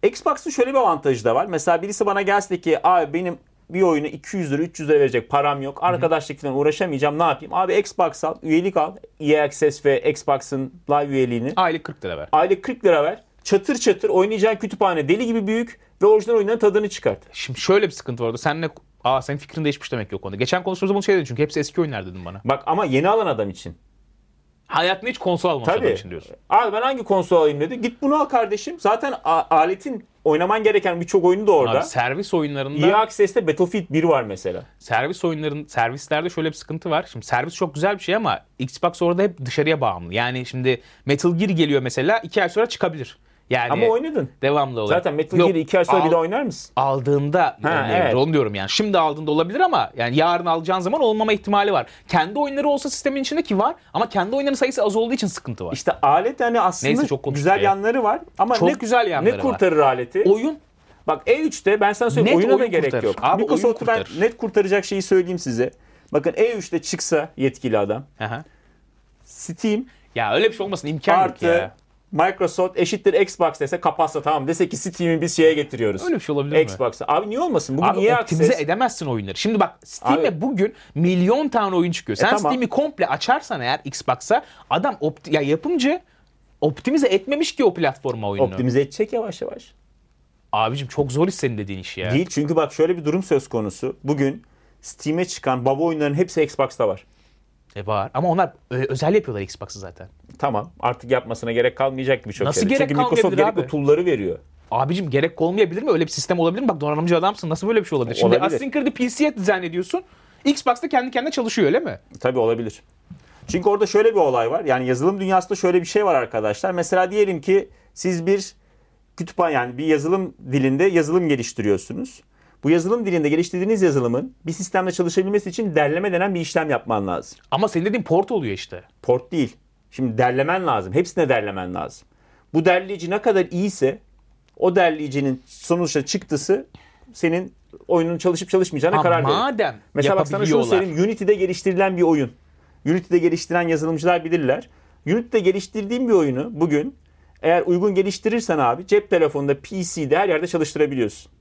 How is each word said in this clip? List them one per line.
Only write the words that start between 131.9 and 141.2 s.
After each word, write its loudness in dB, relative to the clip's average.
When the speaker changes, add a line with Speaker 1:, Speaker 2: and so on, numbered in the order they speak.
Speaker 1:
Bu 2
derleyici 0
ne -2
kadar 2
iyiyse -2
o 0
derleyicinin 0
sonuçta -2
çıktısı -2
senin -2
oyunun 0
çalışıp -2
çalışmayacağına 2
Speaker 2:
Ha, 2
Speaker 1:
karar 2
verir. 2
Speaker 2:
madem -2
Speaker 1:
Mesela 2
bak -2
sana -4
şunu 2
Speaker 2:
yapabiliyorlar. 0
Speaker 1:
söyleyeyim. -2
Unity'de 0